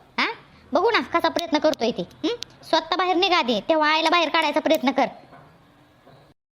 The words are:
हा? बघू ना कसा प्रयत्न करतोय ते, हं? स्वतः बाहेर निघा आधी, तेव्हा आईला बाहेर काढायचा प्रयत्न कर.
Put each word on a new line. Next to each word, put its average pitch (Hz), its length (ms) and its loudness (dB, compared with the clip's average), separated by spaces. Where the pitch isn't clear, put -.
हा? 294 80 0
बघू 359 200 2
ना 403 80 2
कसा 339 160 0
प्रयत्न 330 280 -2
करतोय 285 340 0
ते, 180 100 -8
हं? 427 120 -2
स्वतः 320 320 -2
बाहेर 359 200 0
निघा 349 220 2
आधी, 240 220 0
तेव्हा 311 200 2
आईला 320 200 2
बाहेर 330 200 2
काढायचा 311 300 0
प्रयत्न 269 320 0
कर. 269 160 0